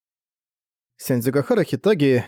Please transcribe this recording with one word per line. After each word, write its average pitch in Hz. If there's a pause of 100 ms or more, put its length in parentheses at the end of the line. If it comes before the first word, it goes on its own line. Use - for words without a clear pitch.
(960)
Синдзюгахара 135
Хитаги, 139